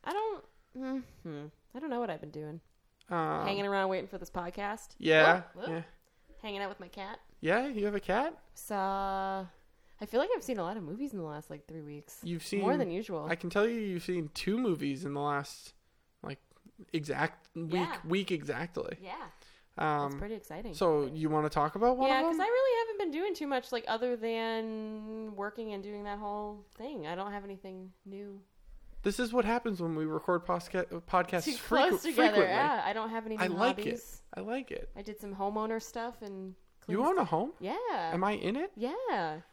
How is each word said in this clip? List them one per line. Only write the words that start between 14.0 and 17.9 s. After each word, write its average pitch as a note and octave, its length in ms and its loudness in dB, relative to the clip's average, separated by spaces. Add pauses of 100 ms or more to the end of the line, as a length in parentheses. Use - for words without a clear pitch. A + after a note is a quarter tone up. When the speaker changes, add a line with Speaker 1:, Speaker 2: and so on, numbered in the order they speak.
Speaker 2:
seen E3+ 300 -2
two G#3 240 0
movies D3+ 480 0
in C#3+ 80 -4
the C#3+ 80 -2
last, C#3+ 520 -4 (500)
like, - 160 -8 (540)
exact D3+ 640 -2
week, D#3+ 180 -4
Speaker 1:
Yeah. F3 240 0 (100)